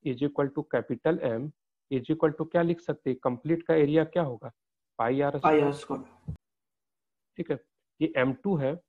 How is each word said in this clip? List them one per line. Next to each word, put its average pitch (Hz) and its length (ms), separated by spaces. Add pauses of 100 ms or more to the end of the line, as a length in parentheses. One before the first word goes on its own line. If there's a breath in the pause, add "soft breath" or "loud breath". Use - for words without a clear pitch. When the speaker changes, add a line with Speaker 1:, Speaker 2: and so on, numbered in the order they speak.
Speaker 1:
is 127 100
equal 143 320
to 147 140 (120)
capital 127 480
M 117 180 (520)
is 131 80
equal 156 280
to 156 220
क्या 175 100
लिख 170 180
सकते - 300
हैं? 127 100
Complete 151 440
का 165 100
area 156 300
क्या 165 200
होगा? 127 280 (460)
पाई 123 240
आर 143 160
स्क्वायर। 151 220
Speaker 2:
पाई 143 80
आर 143 60
स्क्वायर। - 600 (1040)
Speaker 1:
ठीक - 140
है, 139 80 (420)
ये 160 160
एम 131 160
टू 196 220
है। 143 340